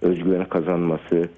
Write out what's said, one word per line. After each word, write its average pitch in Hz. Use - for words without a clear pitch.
özgüven 90
kazanması 85